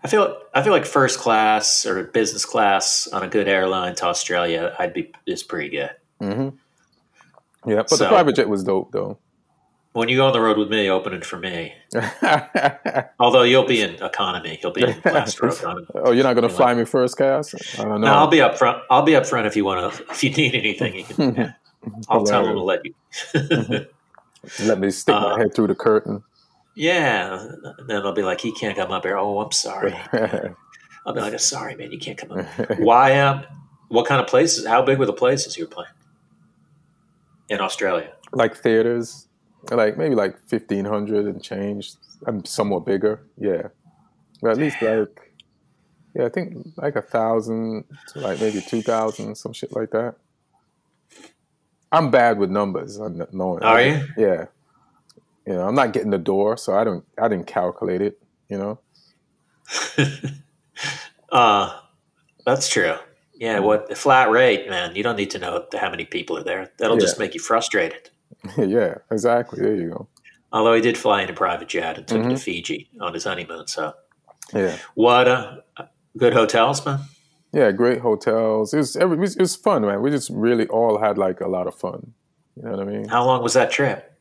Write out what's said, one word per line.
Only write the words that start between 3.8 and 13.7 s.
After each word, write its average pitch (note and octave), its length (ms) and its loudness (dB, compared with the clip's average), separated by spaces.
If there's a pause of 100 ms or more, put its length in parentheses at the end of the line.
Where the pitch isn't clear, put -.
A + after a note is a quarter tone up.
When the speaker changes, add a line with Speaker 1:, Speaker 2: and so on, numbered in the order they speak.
Speaker 1:
to F#2 100 -6
Australia, F2 720 -2
I'd F#2 160 -2
be, E3+ 180 -6 (140)
is - 180 -6
pretty - 260 -8
good. C#2+ 220 -6 (300)
Speaker 2:
Mm-hmm. - 1500 -10
Yeah, G#2 80 2
but A2 120 -2
the D#3 80 6
Speaker 1:
So F#3+ 120 2
Speaker 2:
private E3 260 6
jet G#2+ 140 2
was G2 140 -2
dope, F#2+ 280 -2
though. G2+ 260 -6 (760)
Speaker 1:
when A2+ 160 0
you B2+ 80 2
go C3+ 100 6
on C3 60 4
the A#2 80 2
road A2 160 4
with G#2 120 0
me, G#2 200 0
opening F#2 320 -2
for - 160 -12
me, E2+ 360 -8 (200)
Speaker 2:
<laughs> - 1300 -2
Speaker 1:
although B2 240 6
you'll A#2+ 220 6
be A#2+ 160 2